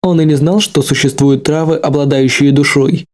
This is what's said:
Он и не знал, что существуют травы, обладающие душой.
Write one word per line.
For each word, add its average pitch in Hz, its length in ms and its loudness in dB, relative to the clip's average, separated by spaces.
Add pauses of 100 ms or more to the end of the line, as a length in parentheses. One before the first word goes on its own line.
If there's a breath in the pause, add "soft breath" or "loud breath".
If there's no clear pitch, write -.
Он 175 180 0
и 156 40 2
не 156 100 2
знал, 165 260 0
что 196 220 -2
существуют 139 640 0
травы, 156 320 0
обладающие 143 720 0
душой. 139 640 0